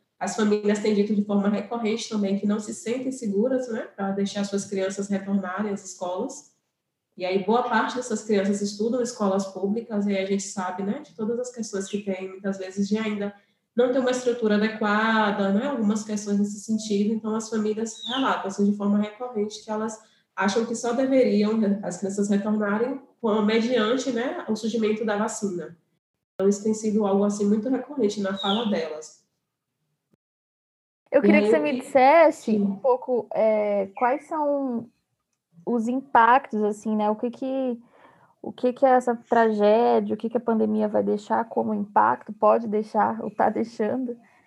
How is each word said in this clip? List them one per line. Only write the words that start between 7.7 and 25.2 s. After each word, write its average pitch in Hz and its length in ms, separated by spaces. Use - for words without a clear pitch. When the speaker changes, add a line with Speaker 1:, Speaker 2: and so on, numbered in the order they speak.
Speaker 1:
dessas 220 260
crianças 202 380
estudam 226 400
em - 20
escolas 202 460
públicas, 202 580
e 202 80
aí 190 80
a 190 40
gente 196 180
sabe, 185 400
né, 247 200
de - 120
todas 233 240
as 247 120
questões 202 360
que 202 100
tem, 190 300
muitas 190 300
vezes, 190 300
de 214 80
ainda 208 380
não 247 160
ter 269 80
uma 254 140
estrutura 233 420
adequada, 208 960
né, 220 160
algumas 220 380
questões 202 340
nesse 208 220
sentido. 208 520
Então, 220 220
as 226 160
famílias 214 560
relatam, 226 400
assim, 202 240
de 202 60
forma 208 220
recorrente 214 680
que 220 60
elas 220 280
acham 202 280
que 226 120
só 240 160
deveriam 226 680
as 180 140
crianças 202 340
retornarem 214 720
com, 214 220
mediante, 233 720
né, 277 360
o 220 60
surgimento 220 500
da 208 120
vacina. 180 600